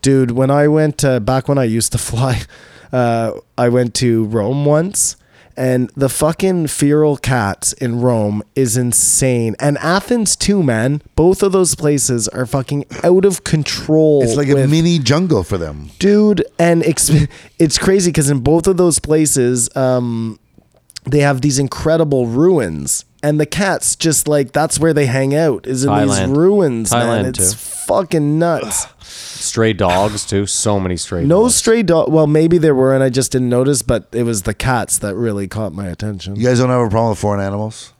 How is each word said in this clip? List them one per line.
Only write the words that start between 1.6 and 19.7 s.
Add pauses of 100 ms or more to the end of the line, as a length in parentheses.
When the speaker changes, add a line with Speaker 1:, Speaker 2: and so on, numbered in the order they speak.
Speaker 1:
used
to
<laughs>
fly, (500)
uh, (260)
I
went
to
Rome
once, (400)
and
the
fucking
feral
cats
in
Rome (100)
is
insane.
And
Athens
too,
man. (140)
Both
of
those
places
are
fucking (180)
out
of
control
Speaker 2:
It's
like
a
Speaker 1:
with
Speaker 2:
mini
jungle
for
them.
Speaker 1:
Dude, (160)
and
ex-, (260)
<laughs>
it's
crazy
'cause
in
both
of
those
places,